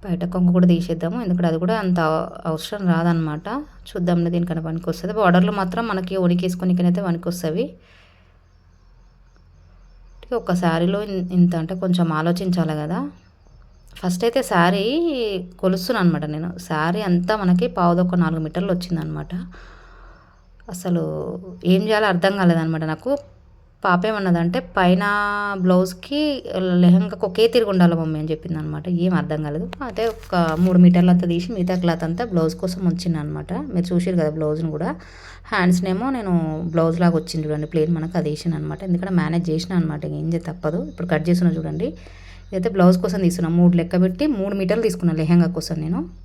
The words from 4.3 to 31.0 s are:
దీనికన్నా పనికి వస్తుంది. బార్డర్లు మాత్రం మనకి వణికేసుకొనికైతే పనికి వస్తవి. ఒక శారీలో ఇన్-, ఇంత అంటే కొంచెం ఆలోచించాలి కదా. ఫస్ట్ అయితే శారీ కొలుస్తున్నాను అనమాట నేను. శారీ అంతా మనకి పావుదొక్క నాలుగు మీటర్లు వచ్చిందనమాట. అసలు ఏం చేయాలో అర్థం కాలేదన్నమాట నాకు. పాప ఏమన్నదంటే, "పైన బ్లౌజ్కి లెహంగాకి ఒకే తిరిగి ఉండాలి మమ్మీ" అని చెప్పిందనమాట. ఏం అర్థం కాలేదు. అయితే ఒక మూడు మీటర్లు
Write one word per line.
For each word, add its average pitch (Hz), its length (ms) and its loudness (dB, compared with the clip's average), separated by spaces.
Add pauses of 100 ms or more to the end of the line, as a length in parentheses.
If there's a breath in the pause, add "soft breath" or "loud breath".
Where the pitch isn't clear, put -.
దీనికన్నా 170 380 -2
పనికి 165 240 -6
వస్తుంది. 208 280 -6
బార్డర్లు 185 400 4
మాత్రం 190 320 -4
మనకి 190 320 -4
వణికేసుకొనికైతే 180 840 0
పనికి 170 240 -4
వస్తవి. 180 340 -4 (2750 soft breath)
ఒక 196 120 -2
శారీలో 180 480 0
ఇన్-, 190 360 -6
ఇంత 175 180 6
అంటే 165 180 -4 (100)
కొంచెం 175 280 0
ఆలోచించాలి 170 720 -2
కదా. 170 180 -4 (1000 soft breath)
ఫస్ట్ 180 220 -2
అయితే 233 180 2
శారీ 185 420 2 (760)
కొలుస్తున్నాను 190 440 0
అనమాట 156 180 2
నేను. 156 280 -6 (160)
శారీ 165 340 -2
అంతా 175 340 0
మనకి 190 320 2 (100)
పావుదొక్క 175 360 2 (100)
నాలుగు 160 220 -2
మీటర్లు 180 300 -2
వచ్చిందనమాట. 156 580 -6 (1400 loud breath)
అసలు 175 320 -2 (640)
ఏం 180 180 4
చేయాలో 214 240 2
అర్థం 196 300 2
కాలేదన్నమాట 165 480 2
నాకు. 156 320 -2 (680)
పాప 180 220 4
ఏమన్నదంటే, 185 540 0
"పైన 185 420 2 (580)
బ్లౌజ్కి 185 840 0 (120)
లెహంగాకి 185 680 4
ఒకే 214 240 2
తిరిగి 226 220 2
ఉండాలి 180 240 4
మమ్మీ" 160 240 -4
అని 156 120 -6
చెప్పిందనమాట. 151 580 -6
ఏం 180 260 0
అర్థం 151 280 -2
కాలేదు. 156 280 -6 (140)
అయితే 226 240 -4
ఒక 175 500 -2
మూడు 180 200 4
మీటర్లు 180 320 8